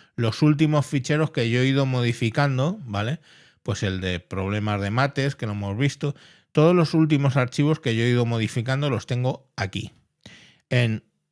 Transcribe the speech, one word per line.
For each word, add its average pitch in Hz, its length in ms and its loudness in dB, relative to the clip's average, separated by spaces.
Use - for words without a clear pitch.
Los 113 260 -2
últimos 151 460 4
ficheros 147 420 0
que 117 220 -2
yo 123 100 2
he 131 60 2
ido 135 180 2
modificando, 131 960 0
¿vale? 110 360 -4
Pues - 220 -4
el 95 180 -2
de 90 180 -2
problemas 101 640 -4
de 98 80 -2
mates, 135 460 -2
que - 100 -10
lo 107 60 -6
hemos 101 260 -6
visto. 139 380 -2
Todos 160 180 6
los 170 200 2
últimos 147 420 4
archivos 147 420 0
que 117 160 -2
yo 113 80 2
he 123 60 2
ido 120 160 4
modificando 117 640 -2
los 107 160 -2
tengo 123 500 -4
aquí. - 360 -6
En, 117 320 2